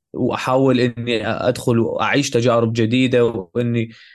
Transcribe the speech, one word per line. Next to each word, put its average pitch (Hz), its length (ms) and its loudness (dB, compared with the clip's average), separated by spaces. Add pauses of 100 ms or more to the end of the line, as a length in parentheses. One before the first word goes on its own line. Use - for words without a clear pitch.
(120)
وأحاول 127 680 0
إني 120 480 -2
أدخل 117 500 0
وأعيش 110 520 0
تجارب 117 420 2
جديدة، 120 520 2
وإني، 113 680 -4 (240)